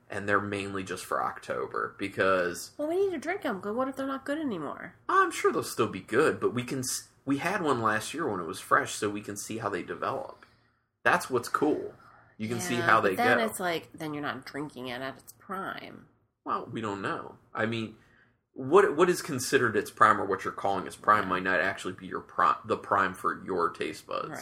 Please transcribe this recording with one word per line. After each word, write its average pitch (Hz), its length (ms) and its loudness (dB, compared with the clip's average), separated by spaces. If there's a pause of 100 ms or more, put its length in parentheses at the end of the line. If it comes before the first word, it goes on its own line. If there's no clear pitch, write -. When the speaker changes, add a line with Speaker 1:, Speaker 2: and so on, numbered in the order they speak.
Speaker 1:
and 101 180 -6
they're 101 140 4
mainly 98 420 -4
just 90 220 -8
for 65 180 -2
October, 58 720 -4
because 95 800 0
Speaker 2:
Well, 302 120 -2
we 339 80 0
need 392 140 2
to 339 60 -6
drink 339 280 -6
'em, 202 160 -2
'cause 202 140 -4
what 262 120 0
if 277 80 -8
they're 269 120 -6
not 269 180 -6
good 285 120 -2
anymore? 185 580 -6 (120)
Speaker 1:
I'm 370 240 4
sure 392 220 2
they'll 147 100 0
still - 240 0
be 95 140 -6
good, 110 400 2
but 101 120 2
we 123 100 -2
can 131 160 -4
s-, - 300 -6 (160)
we 139 120 2
had 175 240 -2
one 135 200 2
last 107 320 0
year 160 160 -2
when 98 120 -2
it 82 60 -6
was 92 120 -6
fresh, 135 360 2
so 104 140 0
we 101 120 -4
can 104 160 -8
see 110 220 -8
how 110 100 -2
they 90 140 -2
develop. 87 640 -6 (580)
That's 135 260 4
what's 123 200 0
cool. - 440 0 (440)
You 110 120 -6
can 117 100 -2
see 117 160 -2
Speaker 2:
Yeah, 120 80 0
Speaker 1:
how 110 180 6
Speaker 2:
but 101 100 4
Speaker 1:
they 92 40 0
Speaker 2:
then 120 220 4
Speaker 1:
go. 120 80 2
Speaker 2:
it's - 140 -6
like, 175 340 -2
then 156 200 -6
you're 147 100 -6
not 127 220 -6
drinking 135 420 -8
it 123 140 -6
at 135 160 -8
its - 160 -20
prime. - 760 -10 (380)
Speaker 1:
Well, 143 260 -4
we 113 100 -6
don't 101 200 -4
know. 139 340 -6 (180)
I 110 140 0
mean, 113 280 -6 (580)
what, 147 440 4
what 175 120 6
is 175 120 0
considered 123 560 2
its 95 140 0
prime 107 280 6
or 98 60 -2
what 98 180 -2
you're 104 80 -4
calling 95 340 -2
its 71 120 -10
prime 104 260 4
Speaker 2:
Yeah. 92 60 -4
Speaker 1:
might 92 140 0
not 92 180 2
actually 95 320 -2
be 92 140 -14
your 90 120 -6
pri-, - 460 2
the 107 120 2
prime 95 360 2
for 87 320 -4
your 90 240 2
taste - 380 -6
buds - 220 -4 (120)